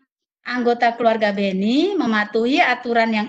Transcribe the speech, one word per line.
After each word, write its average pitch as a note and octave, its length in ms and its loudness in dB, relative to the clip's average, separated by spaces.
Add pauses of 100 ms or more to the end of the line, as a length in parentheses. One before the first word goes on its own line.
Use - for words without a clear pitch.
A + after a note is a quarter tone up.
(460)
Anggota A#3+ 480 0
keluarga A3 400 0
Beni G#3+ 640 0
mematuhi A#3 640 0
aturan A#3+ 480 0
yang G#3+ 180 -2